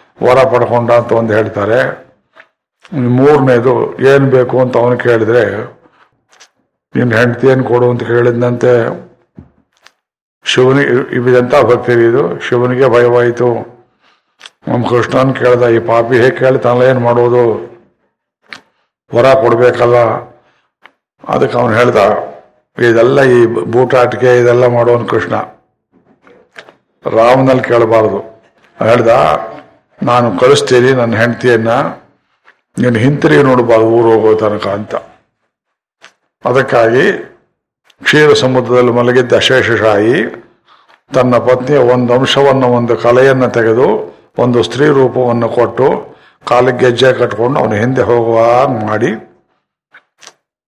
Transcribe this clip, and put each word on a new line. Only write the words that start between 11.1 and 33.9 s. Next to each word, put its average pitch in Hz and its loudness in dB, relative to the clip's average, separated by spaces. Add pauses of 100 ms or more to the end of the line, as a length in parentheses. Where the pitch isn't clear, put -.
ಇದೆಂತ 123 0
ಭಕ್ತಿ 123 2
ಇದು? 120 0
ಶಿವನಿಗೆ 123 -2
ಭಯವಾಯಿತು. 120 2 (1200)
ನಮ್ಮ 120 -4
ಕೃಷ್ಣನ್ 127 -2
ಕೇಳ್ದ, 123 2
"ಈ 117 2
ಪಾಪಿ 117 -2
ಹೇಗೆ 123 2
ಕೇಳ್ತಾನಲ್ಲ, 127 0
ಏನ್ 131 2
ಮಾಡೋದು? 120 0 (1400)
ವರ 131 4
ಕೊಡ್ಬೇಕಲ್ಲ." 120 2 (1300)
ಅದಕ್ಕೆ 113 -2
ಅವನು 120 -2
ಹೇಳ್ದ, 120 0 (840)
ಇದೆಲ್ಲ 120 2
ಈ 123 4
ಬೂಟಾಟಿಕೆ 123 0
ಇದೆಲ್ಲ 120 2
ಮಾಡೋನು 120 0
ಕೃಷ್ಣ, 110 -4 (1700)
ರಾಮನಲ್ಲಿ 127 2
ಕೇಳಬಾರ್ದು. 110 -2 (400)
ಹೇಳ್ದ, 113 0 (960)
"ನಾನು 120 -2
ಕಳಿಸ್ತೀನಿ 127 2
ನನ್ನ 120 -2
ಹೆಂಡತಿಯನ್ನ, 117 -2 (1120)
ನೀನು 120 0
ಹಿಂತಿರುಗಿ 143 2
ನೋಡಬಾರ್ದು 117 2
ಊರು 117 2